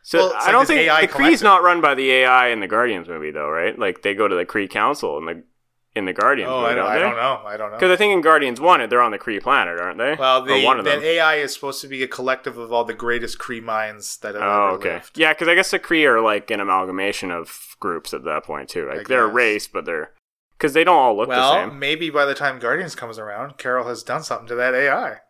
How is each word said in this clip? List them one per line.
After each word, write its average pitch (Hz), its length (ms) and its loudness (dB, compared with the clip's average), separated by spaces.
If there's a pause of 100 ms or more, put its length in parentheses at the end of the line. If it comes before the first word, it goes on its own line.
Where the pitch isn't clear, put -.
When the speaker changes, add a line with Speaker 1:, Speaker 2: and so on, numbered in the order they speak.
Speaker 1:
So - 180 0
Speaker 2:
Well, 185 80 4
Speaker 3:
it's 170 80 -4
Speaker 1:
I - 40 -4
Speaker 3:
like 185 140 2
Speaker 1:
don't 254 80 6
Speaker 3:
this 277 80 2
Speaker 1:
think 294 180 2
Speaker 3:
A - 20 2
I 156 120 6
Speaker 1:
the - 80 4
Kree's - 80 -10
Speaker 3:
collective. 240 260 4
Speaker 1:
not 190 200 8
run 175 180 6
by 143 140 4
the 131 160 0
A 131 140 6
I 127 220 6
in 113 140 0
the 95 60 -6
Guardians 104 420 0
movie, 78 220 -8
though, 76 180 -6
right? 85 280 -2
Like, 98 240 -4
they 101 120 -2
go 101 160 0
to 92 60 0
the 87 100 0
Kree 98 240 -4
Council 104 480 -2
in 80 80 -8
the, 82 180 -10 (520)
in 101 100 -2
the 92 80 -4
Guardians 117 380 0
Speaker 3:
Oh, 127 100 -2
Speaker 1:
movie, 117 100 0
Speaker 3:
I 123 40 0
don't, 98 100 0
Speaker 1:
don't 104 60 -2
Speaker 3:
I - 40 0
Speaker 1:
they? - 60 0
Speaker 3:
don't 120 140 0
know. 123 300 -2
I 104 120 -10
don't 104 140 -8
know. 110 60 -12
Speaker 1:
'Cause 185 140 2
I 180 40 6
think 208 180 2
in 175 80 2
Guardians 147 400 4
one, 156 280 4
they're 123 120 4
on 117 100 2
the 101 80 -8
Kree 101 220 -6
planet, 101 380 0
aren't 87 200 -6
they? 139 180 -2
Speaker 3:
Well, 131 260 2
Speaker 1:
Or 131 40 -8
Speaker 3:
they, 135 160 2
Speaker 1:
one 131 160 2
of 98 60 -4
Speaker 3:
then 147 160 0
Speaker 1:
them. 156 60 -2
Speaker 3:
A 165 120 0
I 156 160 2
is 143 180 -4
supposed 139 280 -10
to 143 60 -16
be 135 160 -8
a 127 40 -4
collective 131 500 -6
of 117 160 -12
all 117 120 0
the 113 80 -8
greatest 117 440 -4
Kree 117 240 -10
minds 110 560 -6
that 107 180 -10
have 104 80 -4
Speaker 1:
Oh, - 20 -2 (220)
Speaker 3:
ever 92 100 0
Speaker 1:
okay. 90 160 -4
Speaker 3:
lived. - 240 -12
Speaker 1:
Yeah, 156 160 4
'cause 160 140 -2
I 170 80 4
guess 185 160 2
the 190 80 -2
Kree 160 280 0
are, 113 140 4
like, 107 280 0
an 107 100 -4
amalgamation 95 720 -2
of - 480 -12
groups 85 340 -8
at 65 100 -10
that 76 220 -4
point, 71 240 -10
too. 78 180 -8
Like, 73 140 -8
Speaker 3:
I - 20 -16
Speaker 1:
they're 123 220 2
a - 20 -2
Speaker 3:
guess. 107 80 -4
Speaker 1:
race, 107 320 0
but 85 180 -8
they're, 78 260 -6 (460)
'cause 143 160 0
they 160 100 4
don't 175 140 6
all 123 200 4
look 113 120 -2
Speaker 3:
Well, 127 240 2
Speaker 1:
the 180 160 0
same. 139 100 -16
Speaker 3:
maybe 156 320 -4
by 143 140 2
the 139 100 -2
time 135 240 -4
Guardians 147 360 -4
comes 113 240 -12
around, 110 380 -12
Carol 127 300 -4
has 117 160 -10
done 151 200 -6
something 117 240 -10
to 120 80 -10
that 127 200 0
A 135 160 2
I. 143 260 -4 (120)